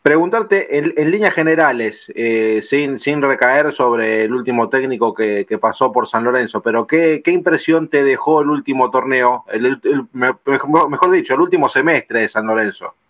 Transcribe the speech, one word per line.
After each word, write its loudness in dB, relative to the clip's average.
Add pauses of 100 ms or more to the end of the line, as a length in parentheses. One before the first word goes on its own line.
preguntarte 0
en, -2
en 2
líneas 0
generales, 0 (100)
eh, 0
sin, -2
sin -2
recaer 2
sobre 0
el -2
último -2
técnico 0
que, -2
que -4
pasó 0
por -2
San -2
Lorenzo, -2
pero 0
¿qué, 2
qué 2
impresión 0
te 2
dejó 2
el 0
último -2
torneo, 0
el, -2
el, -2
el, -2
me-, -2
mejor, 0
mejor 0
dicho, 0
el 0
último 2
semestre 0
de 0
San -4
Lorenzo? -4 (160)